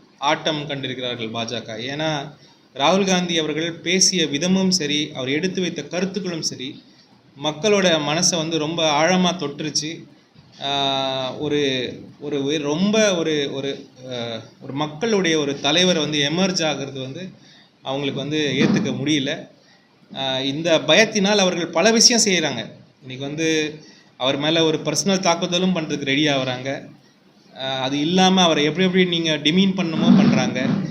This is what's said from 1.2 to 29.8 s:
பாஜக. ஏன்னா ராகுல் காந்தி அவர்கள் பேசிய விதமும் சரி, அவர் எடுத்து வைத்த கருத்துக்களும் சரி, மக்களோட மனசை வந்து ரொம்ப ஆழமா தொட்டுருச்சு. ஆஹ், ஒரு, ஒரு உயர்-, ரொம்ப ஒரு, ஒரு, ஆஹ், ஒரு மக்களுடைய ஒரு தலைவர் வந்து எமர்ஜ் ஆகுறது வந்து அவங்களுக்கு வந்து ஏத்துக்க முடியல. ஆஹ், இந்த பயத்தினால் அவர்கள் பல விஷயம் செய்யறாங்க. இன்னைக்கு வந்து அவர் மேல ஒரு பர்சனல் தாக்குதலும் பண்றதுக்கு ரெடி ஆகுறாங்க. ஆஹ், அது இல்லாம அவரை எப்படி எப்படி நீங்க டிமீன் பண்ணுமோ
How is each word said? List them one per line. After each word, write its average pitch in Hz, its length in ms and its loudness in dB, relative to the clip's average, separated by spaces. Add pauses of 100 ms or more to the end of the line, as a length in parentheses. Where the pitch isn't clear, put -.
பாஜக. 113 480 -6
ஏன்னா 143 540 -4 (400)
ராகுல் 165 320 4
காந்தி 180 320 0
அவர்கள் 156 360 -2
பேசிய 180 520 2
விதமும் 180 440 2
சரி, 147 440 -2
அவர் 131 160 -6
எடுத்து 160 320 -2
வைத்த 170 220 -4
கருத்துக்களும் 180 580 -6
சரி, 131 420 -10 (600)
மக்களோட 165 560 2
மனசை 151 360 0
வந்து 165 220 -2
ரொம்ப 156 340 0
ஆழமா 175 440 4
தொட்டுருச்சு. 147 680 -6 (540)
ஆஹ், 135 800 -4
ஒரு, 143 540 -2 (260)
ஒரு 143 240 -4
உயர்-, 151 180 -2
ரொம்ப 196 540 2
ஒரு, 156 380 0
ஒரு, 135 340 -8 (200)
ஆஹ், 117 340 -8 (200)
ஒரு 131 120 -12
மக்களுடைய 160 680 0
ஒரு 139 200 -2
தலைவர் 165 400 2
வந்து 147 300 0
எமர்ஜ் 180 340 0
ஆகுறது 135 380 -4
வந்து 151 280 -12 (520)
அவங்களுக்கு 139 380 -4
வந்து 143 400 -2
ஏத்துக்க - 300 2
முடியல. 139 580 -2 (680)
ஆஹ், 135 300 -4
இந்த 156 360 2
பயத்தினால் 202 580 4
அவர்கள் 180 300 2
பல 175 240 4
விஷயம் 226 340 6
செய்யறாங்க. 147 460 -2 (300)
இன்னைக்கு 131 240 -12
வந்து 156 540 -2 (380)
அவர் 135 200 0
மேல 160 260 2
ஒரு 160 140 2
பர்சனல் 180 420 0
தாக்குதலும் 180 560 0
பண்றதுக்கு 147 280 -4
ரெடி 139 240 0
ஆகுறாங்க. 131 680 -4 (580)
ஆஹ், 135 280 -6
அது 135 180 -2
இல்லாம 185 420 4
அவரை 160 220 4
எப்படி 156 220 2
எப்படி 185 200 4
நீங்க 165 320 0
டிமீன் 185 380 4
பண்ணுமோ 165 420 4